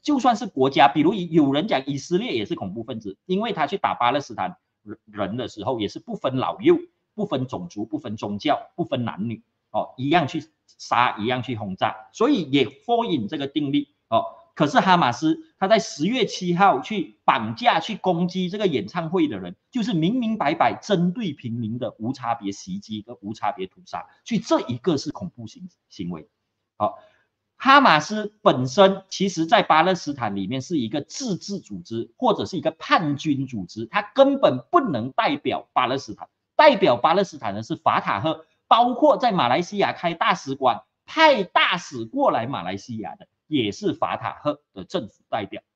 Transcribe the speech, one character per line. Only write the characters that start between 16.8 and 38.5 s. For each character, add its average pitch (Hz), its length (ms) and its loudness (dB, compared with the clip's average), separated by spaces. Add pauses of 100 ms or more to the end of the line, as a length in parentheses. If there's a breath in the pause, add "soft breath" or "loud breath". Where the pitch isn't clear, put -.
去 - 420 -6
绑 117 320 0
架、 220 240 2
去 202 160 -6
攻 175 320 0
击 180 220 -2
这 202 80 -6
个 208 100 2
演 117 220 -2
唱 165 200 -6
会 160 200 2
的 101 100 -6
人， 90 160 -10 (160)
就 233 120 -2
是 214 100 -2
明 180 260 2
明 220 180 -2
白 151 160 0
白 120 280 2
针 180 320 2
对 202 180 -4
平 117 220 -8
民 117 260 -4
的 113 180 -6
无 113 140 -4
差 117 240 -6
别 98 160 -6
袭 95 260 -10
击 107 240 -10
跟 123 200 -16
无 104 120 -10
差 104 200 -4
别 92 140 -8
屠 - 180 -20
杀， 85 200 -12 (200 soft breath)
所 233 100 -2
以 180 60 0
这 320 260 2
一 123 80 -6
个 156 220 0
是 - 160 -8
恐 180 160 -12
怖 113 180 -14
行-， - 220 -18 (180)
行 87 220 -10
为。 80 180 -12 (480)
好， - 240 -2 (560 loud breath)
哈 269 240 6
马 170 220 6
斯 208 400 -6
本 131 260 4
身 196 400 4
其 190 220 -2
实 160 160 -2
在 180 180 4
巴 160 180 4
勒 170 140 2
斯 143 180 -6
坦 113 220 -4
里 98 100 -4
面 131 160 -4
是 165 160 -4
一 113 120 -2
个 147 100 -6
自 202 380 -6
治 196 220 -10
组 95 220 -12
织 113 360 -8
或 233 160 2
者 120 120 -4
是 185 120 -8
一 131 40 -4
个 160 100 -2
叛 175 440 0
军 135 320 -2
组 107 180 -8
织， 113 200 -10
它 208 160 -2 (120)
根 269 280 4
本 135 180 4 (100)
不 - 120 4
能 131 320 -2
代 160 240 0
表 - 340 -4
巴 127 160 2
勒 117 100 -2
斯 107 160 -12
坦， 85 140 -16 (300)
代 302 180 8
表 151 220 4
巴 160 160 4
勒 196 100 2
斯 294 140 -8
坦 101 180 -6
的 110 80 -6
是 160 140 -6
法 127 240 2
塔 110 180 -2
赫， 151 260 -4 (220 soft breath)